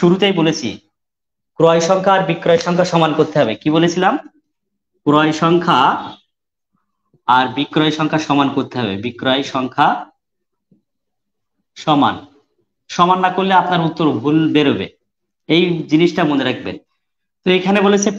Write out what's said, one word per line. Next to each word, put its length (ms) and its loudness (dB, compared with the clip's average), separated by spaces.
শুরুতেই 400 2
বলেছি, 280 -2
ক্রয় 220 4
সংখ্যা 320 0
আর 140 2
বিক্রয় 400 0
সংখ্যা 260 0
সমান 220 2
করতে 240 -2
হবে। 160 0
কি 160 -6
বলেছিলাম? 440 0
ক্রয় 260 2
সংখ্যা 460 2
আর 200 2
বিক্রয় 500 -2
সংখ্যা 200 -2
সমান 380 0
করতে 220 -4
হবে, 180 -4
বিক্রয় 460 -4
সংখ্যা 460 -2
সমান। 400 0
সমান 300 2
না 100 0
করলে 240 0
আপনার 260 2
উত্তর 300 -2
ভুল 260 0
বেরোবে, 340 2
এই 140 2
জিনিসটা 340 2
মনে 200 0
রাখবেন। 320 -6
তো 40 2
এখানে 300 2
বলেছে 280 2